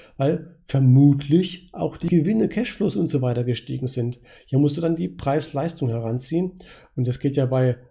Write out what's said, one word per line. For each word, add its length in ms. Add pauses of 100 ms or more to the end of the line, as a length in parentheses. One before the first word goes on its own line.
(180)
weil 480
vermutlich 1080
auch 240
die 100
Gewinne, 420
Cashflows 460
und 100
so 160
weiter 220
gestiegen 420
sind. 340 (280)
Hier 100
musst 200
du 40
dann 140
die 140
Preis-Leistung 800
heranziehen 640 (420)
und 120
das 120
geht 180
ja 80
bei 320 (140)